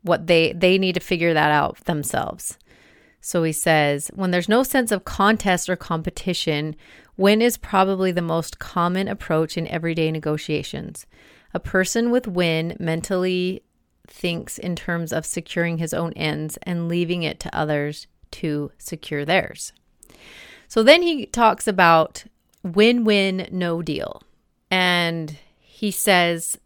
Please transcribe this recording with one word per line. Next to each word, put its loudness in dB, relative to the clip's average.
what -2
they, 4
they 4
need 0
to -2
figure 0
that 4
out 0
themselves. -6
So -2
he 0
says, 2
"When -2
there's 0
no 6
sense 0
of -2
contest 0
or 0
competition, -4
win 4
is 2
probably 0
the 0
most -2
common -2
approach -2
in -4
everyday -2
negotiations. -6
A -2
person 0
with 2
win 0
mentally -2
thinks -8
in -6
terms -6
of -4
securing -4
his -4
own -4
ends -6
and -4
leaving -2
it -6
to -8
others -4
to -4
secure -8
theirs." -2
So 0
then 8
he -2
talks 2
about 4
win-win, 2
no -2
deal. -6
And 0
he -6
says 2